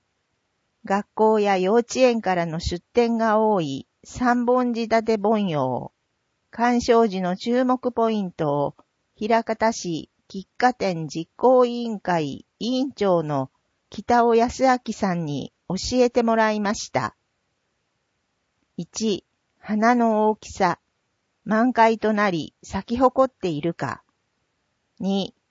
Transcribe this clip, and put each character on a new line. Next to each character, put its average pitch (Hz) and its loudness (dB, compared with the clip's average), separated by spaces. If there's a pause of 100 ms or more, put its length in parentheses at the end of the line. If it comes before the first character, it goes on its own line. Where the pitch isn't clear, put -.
(840)
学 208 -2
校 220 4
や 202 2
幼 185 2
稚 240 0
園 240 4
か 190 -2
ら 170 -2
の 160 -4
出 175 -6
展 233 2
が 220 2
多 214 2
い 139 -6 (180)
三 247 -2
本 247 0
仕 226 -4
立 226 0
て 220 0
盆 208 0
葉。 131 -4 (580)
鑑 240 0
賞 233 4
時 190 -4
の 180 -2
注 240 0
目 254 -2
ポ 226 0
イ 214 -2
ン 180 -6
ト 151 -2
を、 143 -2 (440)
枚 226 0
方 226 -2
市 - -8 (180)
菊 190 -14 (100)
花 254 2
展 165 -4
実 160 -10
行 254 6
委 240 -4
員 220 -6
会 160 -4 (140)
委 254 -4
員 269 -4
長 185 0
の 143 -4 (400)
北 233 0
尾 233 2
康 240 0
明 254 2
さ 196 -2
ん 175 -4
に 143 -6 (160)
教 180 -4 (220)
え 247 4
て 240 0
も 226 0
ら 220 2
い 214 -4
ま 208 -2
し - -12
た。 - -4 (1600)
一、 202 -6 (340)
花 214 0
の 220 2
大 214 0
き - -18
さ。 175 -2 (640)
満 226 0
開 226 4
と 220 0
な 208 0
り 160 -4
咲 - -8
き 240 -4
誇 262 2
っ - -
て - -6
い 151 -4
る 165 -4
か。 - -8 (960)
二、 196 -4 (160)